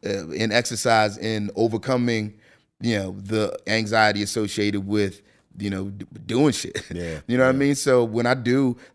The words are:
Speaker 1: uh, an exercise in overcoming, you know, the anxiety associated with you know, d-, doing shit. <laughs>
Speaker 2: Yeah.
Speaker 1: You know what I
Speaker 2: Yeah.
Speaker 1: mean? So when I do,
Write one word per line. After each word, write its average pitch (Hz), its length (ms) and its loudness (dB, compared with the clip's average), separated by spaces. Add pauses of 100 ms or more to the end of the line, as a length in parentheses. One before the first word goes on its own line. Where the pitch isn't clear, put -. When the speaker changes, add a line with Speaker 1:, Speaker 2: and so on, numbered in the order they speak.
Speaker 1:
uh, 98 260 -4
an 107 200 0
exercise 110 680 2
in 107 360 -4
overcoming, 113 800 0 (460)
you 113 180 0
know, 95 220 -4
the 104 360 -2 (120)
anxiety 107 560 2
associated 104 600 -2
with 101 380 -2 (360)
you 101 120 -6
know, 95 200 -6
d-, 98 160 -14 (200)
doing 127 260 2
shit. - 340 -8
<laughs> - 60 -14
Speaker 2:
Yeah. 85 340 -8
Speaker 1:
You 120 120 0
know 131 60 6
what 131 60 4
I - 20 4
Speaker 2:
Yeah. 131 60 0
Speaker 1:
mean? 139 160 2
So 127 300 4
when 117 220 -2
I 127 80 2
do, 127 420 0 (180)